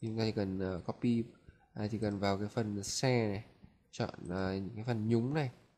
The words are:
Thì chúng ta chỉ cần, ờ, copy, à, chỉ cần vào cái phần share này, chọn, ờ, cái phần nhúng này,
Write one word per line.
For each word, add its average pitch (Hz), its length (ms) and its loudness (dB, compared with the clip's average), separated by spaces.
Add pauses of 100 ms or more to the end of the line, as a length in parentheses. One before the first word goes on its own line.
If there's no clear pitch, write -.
Thì 113 60 -4
chúng 110 100 -4
ta 113 80 2
chỉ 110 60 2
cần, 95 280 0
ờ, 92 260 -2
copy, 117 380 2 (500)
à, 104 180 -2
chỉ 110 60 -2
cần 101 220 0
vào 98 180 4
cái 104 100 -2
phần 104 360 -2
share 123 440 2
này, 101 160 -2 (480)
chọn, - 180 -2 (200)
ờ, 95 300 0 (160)
cái 107 80 -8
phần 113 260 0
nhúng 117 240 4
này, 147 180 0 (260)